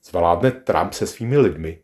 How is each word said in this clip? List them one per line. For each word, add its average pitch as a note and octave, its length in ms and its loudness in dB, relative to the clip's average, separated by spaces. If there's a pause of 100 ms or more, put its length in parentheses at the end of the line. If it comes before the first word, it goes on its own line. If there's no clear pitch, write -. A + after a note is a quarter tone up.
Zvládne F2 460 2
Trump F#2 420 -2
se - 140 -6
svými A#2+ 320 -2
lidmi E2 460 0